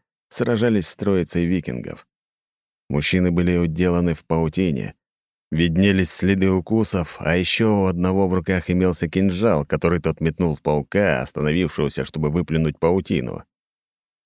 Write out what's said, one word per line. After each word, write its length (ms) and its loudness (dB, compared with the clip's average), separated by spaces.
сражались 580 0
с 80 -8
троицей 500 0
викингов. 640 -4
Мужчины 440 0
были 260 2
уделаны 560 0
в 100 -8
паутине. 720 -2
Виднелись 600 2
следы 400 2
укусов, 680 -2
а 160 0
еще 400 2
у 100 2
одного 420 2
в 80 0
руках 340 -2
имелся 400 2
кинжал, 560 0
который 340 0
тот 220 -4
метнул 340 0
в 60 -20
паука, 640 0
остановившегося, 800 -2
чтобы 240 -4
выплюнуть 480 -2
паутину. 680 -2